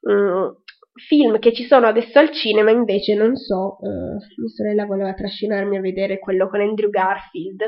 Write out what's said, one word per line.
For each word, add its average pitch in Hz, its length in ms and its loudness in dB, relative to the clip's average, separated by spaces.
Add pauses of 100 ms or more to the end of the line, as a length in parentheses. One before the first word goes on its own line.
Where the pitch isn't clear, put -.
(120)
Mm, 196 360 0 (600)
film 240 320 4
che 233 140 4
ci 240 100 -8
sono 240 240 6
adesso 233 320 2
al 311 120 6
cinema 214 400 2
invece 208 440 0
non 220 200 2
so, 196 460 -6
eh, 196 60 -10 (500)
mia 233 180 -8
sorella 208 300 -2
voleva 196 280 -4
trascinarmi 202 640 -4
a 190 40 -4
vedere 190 380 -4
quello 190 280 -2
con 202 140 -4
Andrew 208 280 -2
Garfield. 190 800 -4